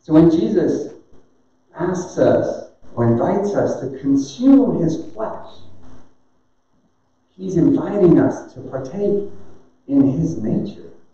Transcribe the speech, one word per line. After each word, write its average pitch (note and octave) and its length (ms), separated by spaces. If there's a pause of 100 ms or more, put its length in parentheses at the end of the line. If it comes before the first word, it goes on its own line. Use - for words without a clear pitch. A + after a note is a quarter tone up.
So D#3+ 140
when E3 160
Jesus - 640 (840)
asks F#3 380
us - 540 (240)
or A#2+ 120
invites F#3 480
us - 260
to - 180
consume F3 840
his - 300
flesh, - 340 (1900)
he's F3+ 220
inviting F3 600
us - 360
to B2+ 60
partake - 680 (580)
in C#3 300
his - 200
nature - 520 (240)